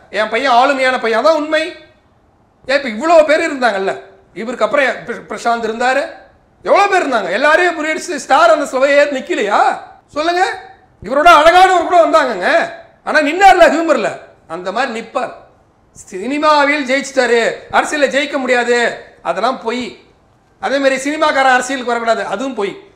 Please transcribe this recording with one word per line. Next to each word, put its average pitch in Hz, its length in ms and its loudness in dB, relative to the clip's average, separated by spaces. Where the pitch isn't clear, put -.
"என் 214 180 -2
பையன் 254 240 -2
ஆளுமையான 262 480 2
பையன்." 226 260 -2
அதான் 320 100 4
உண்மை. 311 520 -4
ஏன் 262 100 0
இப்ப 277 120 -4
இவ்வளவு 302 360 2
பேர் 320 280 0
இருந்தாங்கல்ல, 202 480 -2
இவருக்கு 226 300 -6
அப்புறம் 262 220 0
பிர-, 196 420 -8
பிரசாந்த் 226 420 -4
இருந்தாரு, 262 380 -2
எவ்வளவு 392 280 2
பேர் 349 180 0
இருந்தாங்க, 208 220 -2
எல்லாரையும் 311 540 0
முறியடிச்சு 311 320 -6
ஸ்டார் 311 340 2
அந்த 302 140 2
ஸ்லோவை 262 220 0
ஏறி 285 320 2
நிக்கலையா? 262 420 -2
சொல்லுங்க. 349 540 -4
இவரோட 285 260 2
அழகானவர் 339 580 6
கூட 339 180 4
வந்தாங்கங்க, 269 640 0
ஆனா 277 160 0
நின்னார்ல 349 480 6
ஹியூமர்ல, 269 500 0
அந்த 180 240 -8
மாதிரி 233 280 -4
நிப்பார். 226 320 -8
சினிமாவில் 285 920 -2
ஜெயிச்சிட்டாரு, 240 640 0
அரசியல்ல 285 340 0
ஜெயிக்க 285 300 -4
முடியாது, 240 600 0
அதெல்லாம் 196 380 -4
பொய். 233 380 -8
அதே 254 180 -4
மாதிரி 269 320 -2
சினிமாக்காரன் 285 440 0
அரசியலுக்கு 254 380 -4
வரக்கூடாது, 226 340 -2
அதுவும் 226 280 -8
பொய். 202 220 -6